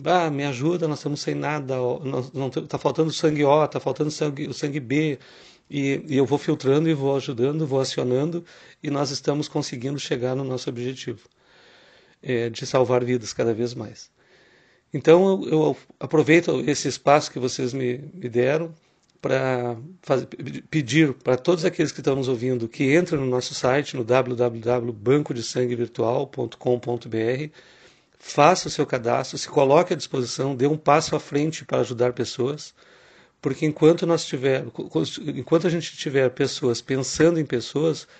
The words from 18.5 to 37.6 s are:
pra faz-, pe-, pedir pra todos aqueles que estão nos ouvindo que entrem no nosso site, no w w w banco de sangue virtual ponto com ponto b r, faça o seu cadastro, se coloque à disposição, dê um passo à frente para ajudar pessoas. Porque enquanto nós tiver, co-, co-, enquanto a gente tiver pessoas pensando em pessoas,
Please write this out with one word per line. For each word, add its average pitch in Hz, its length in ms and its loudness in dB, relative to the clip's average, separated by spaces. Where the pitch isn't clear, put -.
pra 127 540 -2
faz-, 127 220 0
pe-, - 380 -12
pedir 147 520 2
pra 127 220 0
todos 170 300 2
aqueles 170 260 0
que - 80 -14
estão 139 160 0
nos 131 140 -2
ouvindo 120 400 -2
que 139 260 0
entrem 170 240 2
no 131 80 -2
nosso 127 260 -2
site, 135 440 0
no 120 80 -4
w 123 280 2
w 117 280 -2
w 120 320 -2
banco 135 400 0
de 117 100 -6
sangue 123 320 -2
virtual 120 500 -2
ponto 123 320 -8
com 123 220 0
ponto 120 300 -6
b 113 80 -4
r, 131 340 -2
faça 170 480 4
o 143 40 -8
seu 143 140 -2
cadastro, 127 520 -2
se - 100 -10
coloque 151 460 4
à - 20 -4
disposição, 135 600 -4
dê 123 100 0
um 151 100 2
passo 156 400 2
à 147 40 0
frente 151 440 -4
para 131 160 0
ajudar 120 340 0
pessoas. 127 600 -4
Porque 143 240 -2
enquanto 156 400 4
nós 165 200 2
tiver, 131 480 0
co-, - 120 -10
co-, 160 180 -2
enquanto 156 400 2
a - 20 2
gente 165 260 -4
tiver 135 360 2
pessoas 127 500 0
pensando 151 580 2
em 147 60 0
pessoas, 143 600 -2